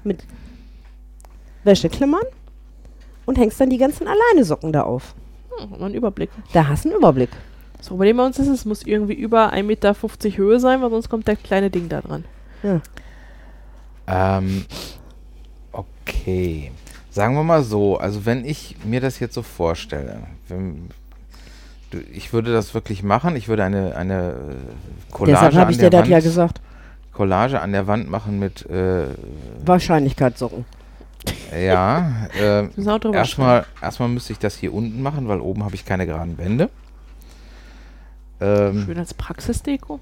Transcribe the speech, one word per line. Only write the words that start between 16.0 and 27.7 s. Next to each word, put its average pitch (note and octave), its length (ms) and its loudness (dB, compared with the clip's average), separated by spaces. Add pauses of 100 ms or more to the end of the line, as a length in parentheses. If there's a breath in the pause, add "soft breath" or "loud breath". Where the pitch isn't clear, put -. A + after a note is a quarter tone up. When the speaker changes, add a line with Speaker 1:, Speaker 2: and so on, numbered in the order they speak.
Speaker 3:
Sagen A2+ 260 0
wir D3+ 80 0
mal D#3+ 200 4
so, G#2 340 2
also G#2 280 -4
wenn A#2 200 -2
ich - 400 -10
mir A#2+ 160 -2
das C3 180 -4
jetzt B2 140 -6
so A#2+ 80 -6
vorstelle, C#2+ 800 -6 (260)
wenn, F2 400 -8 (1000 soft breath)
du, - 80 -12 (160)
ich - 180 -14
würde A#2 220 0
das A2 200 0
wirklich G#2+ 300 -6
machen, B2+ 320 2
ich A2 140 -8
würde G#2+ 160 2
eine, F#2+ 320 -2
eine, F#2 340 -2
äh, C2 800 -12
Collage - 220 4
Speaker 1:
Deshalb C#3+ 220 8
hab F3+ 120 8
Speaker 3:
an E3+ 60 2
Speaker 1:
ich - 60 2
Speaker 3:
der F3+ 100 10
Speaker 1:
dir F3+ 80 8
das E3+ 60 10
Speaker 3:
Wand, E3 80 4
Speaker 1:
ja E3 100 8
gesagt. E3+ 400 0 (500 soft breath)
Speaker 3:
Collage G#2 480 0
an G2+ 140 -4